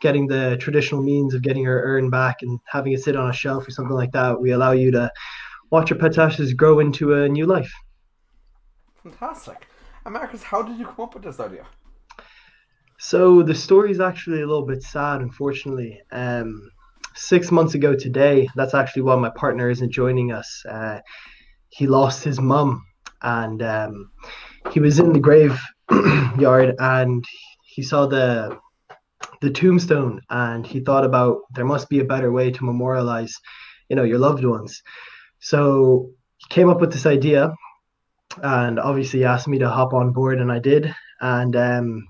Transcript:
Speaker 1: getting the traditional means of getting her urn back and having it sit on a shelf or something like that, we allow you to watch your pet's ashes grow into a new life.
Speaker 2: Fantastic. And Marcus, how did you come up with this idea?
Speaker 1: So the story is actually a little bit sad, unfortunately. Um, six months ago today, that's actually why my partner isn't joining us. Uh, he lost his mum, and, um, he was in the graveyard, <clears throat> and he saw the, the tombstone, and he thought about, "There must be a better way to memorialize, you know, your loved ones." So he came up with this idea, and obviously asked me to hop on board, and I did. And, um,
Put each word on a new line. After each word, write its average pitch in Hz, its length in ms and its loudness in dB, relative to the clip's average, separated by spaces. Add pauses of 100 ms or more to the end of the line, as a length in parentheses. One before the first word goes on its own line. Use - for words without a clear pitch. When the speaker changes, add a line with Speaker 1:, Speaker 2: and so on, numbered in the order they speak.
Speaker 1:
getting 139 280 0
the 131 320 0
traditional 143 420 -2
means 139 320 0
of 123 80 -2
getting 135 220 -2
her 127 180 0
urn 135 260 0
back 127 340 -2
and 120 180 -8 (100)
having 139 220 -4
it 131 100 -2
sit 139 140 -2
on 127 120 -2
a 120 40 -2
shelf 135 340 -6
or 127 60 -14
something 131 240 -6
like 123 160 -2
that, 127 280 0
we 127 120 0
allow 127 180 2
you 127 220 4
to 120 180 0 (600)
watch 160 200 2
your 170 80 -2
pet's 160 180 0
ashes 156 380 2
grow 151 240 6
into 147 340 2
a 143 160 2
new 147 160 -2
life. 175 280 0 (1300)
Speaker 2:
Fantastic. - 640 -16 (380)
And 190 100 -12
Marcus, 240 300 -12
how 208 180 -4
did 226 160 -12
you 233 60 -12
come 233 220 -12
up - 80 -18
with 196 100 -20
this 135 160 -14
idea? 95 260 -14 (1300)
Speaker 1:
So 180 420 6
the 156 140 -2
story 202 340 4
is 180 80 -4
actually 175 440 -4
a 147 40 -6
little 147 180 -4
bit 131 200 -8
sad, 143 360 -6
unfortunately. 127 800 -8 (120)
Um, 113 580 -8 (460)
six - 340 0
months 165 240 4
ago 139 220 2
today, 135 580 2
that's 131 200 -2
actually 135 280 -2
why 131 140 2
my 120 140 -2
partner 123 400 -4
isn't 123 200 -4
joining 127 400 -2
us. - 340 -12
Uh, 110 360 -10 (720)
he 139 180 -2
lost 135 340 2
his 135 180 -4
mum, 135 460 0 (360)
and, 113 380 -4
um, 107 520 -6 (580)
he - 80 -2
was 147 220 6
in 170 120 4
the 151 60 4
graveyard, 131 1600 4
<clears throat> - 20 -8
and 127 460 0 (400)
he - 180 -12
saw 143 240 0
the, 120 500 0 (840)
the 143 100 -2
tombstone, 165 720 2 (100)
and 117 360 -4
he 135 140 -8
thought 135 240 2
about, 123 380 2 (120)
"There 123 100 -4
must 139 240 -4
be 139 120 0
a 131 40 0
better 127 280 -2
way 127 180 0
to 127 140 -6
memorialize, 120 760 -4 (500)
you - 60 -4
know, 135 80 0
your 120 160 2
loved 135 260 2
ones." 107 380 -4 (560)
So 135 720 2 (280)
he - 100 -20
came 175 200 6
up 175 120 4
with 165 100 2
this 143 160 -4
idea, 147 480 2 (880)
and 123 380 -2
obviously 135 440 -2
asked 123 220 0
me 139 140 0
to 123 80 0
hop 127 240 0
on 123 200 0
board, 131 280 0
and 123 100 -2
I 117 80 -2
did. 147 340 2 (280)
And, 123 340 -2
um, 120 560 -2